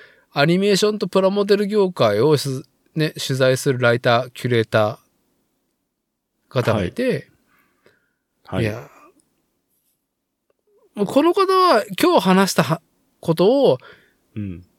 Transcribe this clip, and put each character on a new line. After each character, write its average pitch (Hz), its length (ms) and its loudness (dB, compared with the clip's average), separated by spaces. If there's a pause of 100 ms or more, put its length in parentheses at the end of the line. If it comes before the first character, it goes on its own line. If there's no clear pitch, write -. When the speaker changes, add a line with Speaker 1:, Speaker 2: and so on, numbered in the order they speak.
(320)
Speaker 1:
ア 143 120 0
ニ 170 140 2
メ 202 140 0
ー 196 40 2
シ 180 80 0
ョ 208 60 2
ン 214 80 -4
と 202 80 -6
プ 190 160 0
ラ 190 80 2
モ 202 140 -2
デ 202 120 2
ル 202 120 -2
業 196 240 0
界 107 280 2
を 151 160 2
し-、 131 280 -6 (320)
ね、 156 160 -2
取 135 260 -6
材 131 180 2
す 143 160 0
る 123 60 -6
ラ 120 160 2
イ 117 60 -2
タ 120 220 2
ー、 127 80 -16
キ - 180 -8
ュ - 20 -4
レ 117 120 2
ー 110 60 -10
タ 110 300 -2 (1500)
ー - 40 -20
方 117 220 -2
が 104 100 -2
い 87 80 -6
て、 240 380 -4 (1120)
Speaker 2:
は - 160 -6
い。 113 60 0
は 107 40 -2
い。 104 40 -8
Speaker 1:
い - 20 -12
や、 - 140 -18 (2000)
も 208 80 -2
う - 20 0
こ 269 160 2
の 339 100 2
方 381 200 0
は、 359 320 2 (180)
今 339 160 4
日 - 20 2
話 185 300 2
し - 40 -8
た 170 100 0
は-、 135 180 -4 (380)
こ 165 160 -2
と 240 260 2
を、 156 160 2 (560)
Speaker 2:
う 113 60 -10
ん。 90 260 -12 (120)